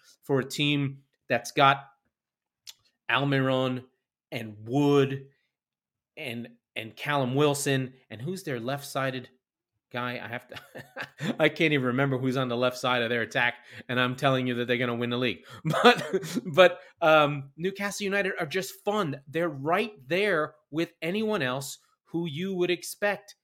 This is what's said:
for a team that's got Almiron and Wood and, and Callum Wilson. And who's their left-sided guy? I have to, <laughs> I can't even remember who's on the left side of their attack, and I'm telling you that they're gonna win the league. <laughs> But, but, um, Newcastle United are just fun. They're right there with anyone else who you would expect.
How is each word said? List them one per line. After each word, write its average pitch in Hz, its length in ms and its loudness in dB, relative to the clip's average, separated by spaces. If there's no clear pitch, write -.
for 139 160 2
a 123 40 -2
team 143 540 0
that's - 240 -2
got 135 340 4
Almiron 131 760 2
and 110 240 -10
Wood 139 580 4
and, 120 300 -10
and 113 180 -12
Callum 139 400 -2
Wilson. 139 600 2
And 107 100 -14
who's 180 220 -8
their 127 180 -6
left-sided 131 680 -6
guy? 123 300 -6
I 98 40 -14
have 117 220 -12
to, - 80 -16
<laughs> - 440 -8
I 156 100 4
can't 156 240 2
even 131 140 2
remember 131 320 2
who's 131 180 0
on 131 120 -2
the 120 80 -2
left 123 220 0
side 123 240 0
of 113 80 -2
their 120 120 0
attack, 120 320 0
and 123 120 0
I'm 127 160 0
telling 131 300 0
you 123 100 -2
that 120 100 -2
they're 123 100 0
gonna 120 200 -2
win 120 140 -2
the 120 60 -2
league. 123 280 -2
<laughs> - 100 -18
But, 185 800 2
but, 180 360 6
um, 147 560 4
Newcastle 196 480 -6
United 196 360 0
are 170 60 -2
just 185 380 -6
fun. 190 440 -2
They're 165 200 -2
right 165 440 -2
there 170 460 0
with 165 280 -4
anyone 208 420 -2
else 131 360 -4
who 170 200 -4
you 180 280 -6
would 175 160 0
expect. - 720 -4